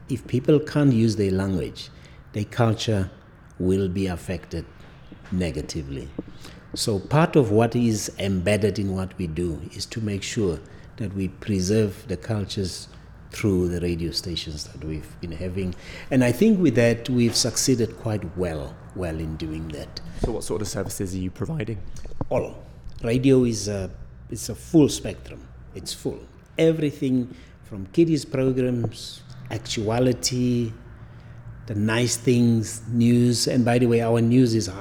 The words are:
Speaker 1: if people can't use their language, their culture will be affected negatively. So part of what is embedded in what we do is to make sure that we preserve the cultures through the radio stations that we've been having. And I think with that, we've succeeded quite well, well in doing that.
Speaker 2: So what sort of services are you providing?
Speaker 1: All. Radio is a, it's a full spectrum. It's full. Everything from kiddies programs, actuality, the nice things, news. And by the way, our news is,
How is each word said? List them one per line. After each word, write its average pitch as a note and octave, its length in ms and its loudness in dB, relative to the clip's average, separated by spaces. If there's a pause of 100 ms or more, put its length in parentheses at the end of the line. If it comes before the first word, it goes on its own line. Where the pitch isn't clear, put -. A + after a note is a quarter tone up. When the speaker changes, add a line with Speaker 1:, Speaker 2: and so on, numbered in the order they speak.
Speaker 1:
if - 180 -4
people C#3 320 4
can't D3 340 2
use A2+ 240 4
their G2 140 2
language, F#2+ 600 -2 (420)
their G#2 120 -2
culture G#2+ 680 0 (480)
will F#2+ 300 2
be F#2+ 180 -2
affected F2 580 -6 (680)
negatively. D2+ 760 -4 (680)
So G#2 240 0
part D#3+ 380 2
of B2 140 4
what A2+ 260 4
is A2+ 420 2
embedded G2 600 2
in G2 160 -2
what F#2 240 -6
we F#2 80 -2
do D#2+ 340 -4 (140)
is - 120 -8
to - 140 -8
make G#2 220 -4
sure F#2 360 0 (380)
that G2 180 -6
we F#2+ 140 -2
preserve G2+ 800 0
the F#2 80 -4
cultures G2 720 -4 (440)
through F2+ 360 2
the F2 120 -4
radio E2+ 300 -2
stations D#2 540 -6
that - 200 -14
we've D#2 360 -10
been E2+ 100 -8
having. F2+ 420 -4 (380)
And C3 140 6
I A#2+ 80 4
think G#3 260 6
with D#3 160 4
that, A#2 340 4
we've A#2+ 280 2
succeeded A#2 640 0
quite G2 380 -4
well, D#2+ 380 -4 (220)
well E2+ 200 -4
in D#2+ 200 -6
doing D#2+ 320 -8
that. C#2+ 320 -10 (240)
Speaker 2:
So B2 80 2
what A2 100 -4
sort - 200 -2
of G2+ 40 -4
services G2 480 -4
are F#2+ 40 -4
you F#2 120 -2
providing? A2 500 -6 (480)
Speaker 1:
All. G#2+ 320 -2 (440)
Radio B2+ 400 6
is G#2+ 240 -2
a, G2+ 200 -4 (400)
it's - 200 -10
a A2+ 80 -6
full D3+ 320 6
spectrum. - 580 -8 (300)
It's - 180 -10
full. - 240 -6 (400)
Everything D3 760 2 (300)
from G2 300 -10
kiddies D#3+ 320 4
programs, B2+ 1000 0 (300)
actuality, A#2+ 1200 0 (920)
the A2 100 -6
nice A2 400 2
things, A#2 720 4
news. A#2+ 580 4
And B2+ 180 4
by A#2+ 140 4
the B2 80 4
way, A#2 140 6
our A#2 200 4
news A#2 360 6
is, G2+ 120 0 (120)